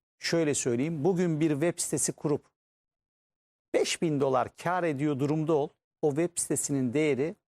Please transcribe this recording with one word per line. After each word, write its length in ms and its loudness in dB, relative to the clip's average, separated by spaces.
Şöyle 340 0
söyleyeyim, 500 -2
bugün 360 2
bir 120 2
web 280 0
sitesi 320 -2
kurup 340 -2
beş 280 -2
bin 200 2
dolar 360 0
kar 260 -2
ediyor 360 0
durumda 340 0
ol, 160 2
o 80 2
web 260 0
sitesinin 580 -2
değeri 420 0